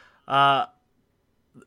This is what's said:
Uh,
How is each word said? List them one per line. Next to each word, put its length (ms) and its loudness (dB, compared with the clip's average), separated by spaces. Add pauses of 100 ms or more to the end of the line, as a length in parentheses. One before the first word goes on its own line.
(280)
Uh, 380 0 (1000)